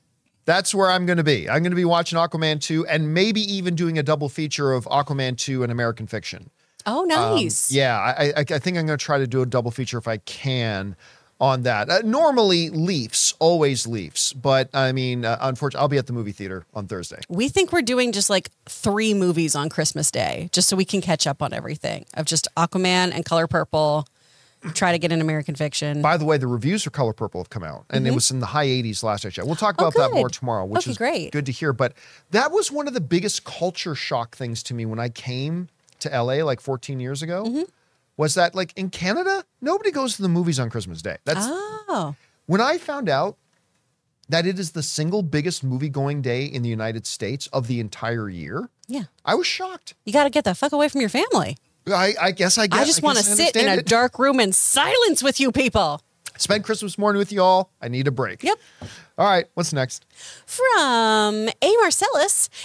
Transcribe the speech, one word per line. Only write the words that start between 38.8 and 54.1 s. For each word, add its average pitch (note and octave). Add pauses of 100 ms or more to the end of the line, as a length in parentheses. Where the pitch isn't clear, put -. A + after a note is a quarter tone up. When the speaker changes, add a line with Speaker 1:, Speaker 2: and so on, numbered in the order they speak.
Speaker 1:
Canada, F4+ (180)
nobody G4
goes C4+
to G3+
the F#3+
movies E3+
on A#2+
Christmas F2+
Day. E2
That's F#3
Speaker 2:
Oh. F#4+ (300)
Speaker 1:
when F#3+
I C#4+
found C#4+
out D#3 (920)
that E3
it F#3
is F3+
the D#3+
single F3
biggest D3+
movie-going C#3
day B2+
in C3+
the A#2+
United A2
States A#2
of C3
the A#2+
entire A2+
year. F#2 (200)
Speaker 2:
Yeah. B3 (200)
Speaker 1:
I F#3+
was F4
shocked. - (100)
Speaker 2:
You G#3
gotta C#4+
get D4
the F#3
fuck C#4+
away D4
from C#4
your A3+
family. F#4 (300)
Speaker 1:
I, F#3+
I F3+
guess F#3
I G#3+
get, F3+
Speaker 2:
I C#4
just D4+
Speaker 1:
I -
guess -
Speaker 2:
wanna C#4+
Speaker 1:
I -
Speaker 2:
sit G#3 (180)
in A3+
Speaker 1:
understand A3
Speaker 2:
a F#3+
Speaker 1:
it. -
Speaker 2:
dark A#3